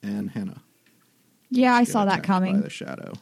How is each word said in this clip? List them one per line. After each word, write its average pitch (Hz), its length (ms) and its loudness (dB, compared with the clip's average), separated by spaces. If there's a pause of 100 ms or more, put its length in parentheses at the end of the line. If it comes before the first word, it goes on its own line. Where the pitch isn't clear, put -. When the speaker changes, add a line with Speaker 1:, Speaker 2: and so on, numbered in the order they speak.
Speaker 1:
and 101 300 -6
Henna. 98 320 -10 (840)
Speaker 2:
Yeah, 247 260 4
I 240 80 6
Speaker 1:
Get 233 80 0
Speaker 2:
saw 208 140 2
that 196 80 2
Speaker 1:
attacked 185 140 -2
Speaker 2:
coming. 185 280 2
Speaker 1:
by 208 60 2
the - 80 -4
shadow. - 520 -12